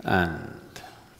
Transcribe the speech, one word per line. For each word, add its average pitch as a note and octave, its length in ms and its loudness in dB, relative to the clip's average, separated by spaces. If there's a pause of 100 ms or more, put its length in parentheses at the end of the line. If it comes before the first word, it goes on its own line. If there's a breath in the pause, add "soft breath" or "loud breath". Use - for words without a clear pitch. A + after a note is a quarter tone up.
And - 760 0 (400 loud breath)